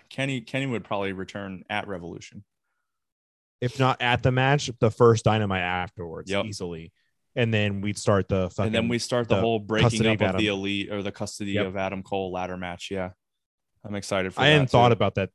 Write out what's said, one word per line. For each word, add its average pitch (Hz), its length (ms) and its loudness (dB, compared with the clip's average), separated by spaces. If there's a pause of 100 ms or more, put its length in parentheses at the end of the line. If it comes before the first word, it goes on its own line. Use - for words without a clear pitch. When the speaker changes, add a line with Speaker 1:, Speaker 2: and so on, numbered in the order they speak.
Speaker 1:
Kenny, 135 320 -4
Kenny 135 240 -6
would 117 200 -4
probably 101 280 -4
return 95 560 -10
at 104 180 -4
Revolution. 90 580 -12 (1160)
Speaker 2:
If 123 180 -4
not 127 220 2
at 123 220 2
the 131 100 4
match, 135 380 2 (100)
the 117 100 4
first 117 360 6
Dynamite 104 360 2
afterwards, 90 680 -6
Speaker 1:
Yep. 98 160 0
Speaker 2:
easily. 87 460 -10 (440)
And 117 160 2
then 101 300 2
we'd 104 160 -4
start 98 300 2
the 95 160 2
Speaker 1:
And 87 120 -4
then 104 160 0
Speaker 2:
fucking, 113 160 2
Speaker 1:
we 120 100 0
start 120 300 -2
the 113 80 2
Speaker 2:
the 113 60 2
Speaker 1:
whole 113 160 2
breaking 110 320 2
Speaker 2:
custody 110 180 2
Speaker 1:
up 107 140 2
Speaker 2:
of 95 120 2
Speaker 1:
of 92 60 0
the 107 80 2
Speaker 2:
Adam. 101 100 0
Speaker 1:
Elite 101 320 -4
or 101 120 -4
the 101 100 -4
custody 101 400 -8
Speaker 2:
Yep. 101 140 0
Speaker 1:
of 92 100 -6
Adam 95 260 -4
Cole 95 300 -6
ladder 90 240 -6
match. 90 340 -10
Yeah. 92 200 -4 (760)
I'm 104 120 -10
excited 95 360 -4
for - 100 -6
Speaker 2:
I - 40 4
Speaker 1:
that 151 60 8
Speaker 2:
hadn't 143 180 4
thought 120 200 6
Speaker 1:
too. - 20 6
Speaker 2:
about 104 240 0
that. 95 180 -2